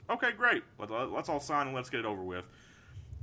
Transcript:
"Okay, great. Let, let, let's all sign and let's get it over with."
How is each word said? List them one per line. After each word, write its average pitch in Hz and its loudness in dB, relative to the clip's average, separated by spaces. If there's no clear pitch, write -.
"Okay, 233 2
great. 226 4
Let, 104 -6
let, 117 0
let's 139 -2
all 147 2
sign 143 2
and 131 -4
let's 127 -4
get 123 0
it 113 0
over 101 0
with." 90 -4